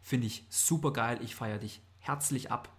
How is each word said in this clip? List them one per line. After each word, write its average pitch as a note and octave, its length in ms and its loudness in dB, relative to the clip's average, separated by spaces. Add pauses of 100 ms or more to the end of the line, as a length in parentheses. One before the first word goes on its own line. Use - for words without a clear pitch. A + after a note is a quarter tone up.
Finde B2 260 2
ich - 220 -6
supergeil. C#3 720 2
Ich A#2 120 -8
feiere G#2+ 240 -2
dich G#2+ 240 -8 (160)
herzlich C#3+ 520 -2
ab. - 280 -4